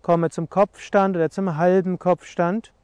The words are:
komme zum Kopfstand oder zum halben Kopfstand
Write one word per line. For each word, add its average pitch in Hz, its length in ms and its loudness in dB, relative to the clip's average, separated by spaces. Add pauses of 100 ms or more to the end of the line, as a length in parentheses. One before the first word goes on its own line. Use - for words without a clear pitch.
komme 170 280 0
zum 165 200 -8
Kopfstand 196 640 -2
oder 160 140 -2
zum 185 280 -6
halben 180 420 0
Kopfstand 180 720 -4 (120)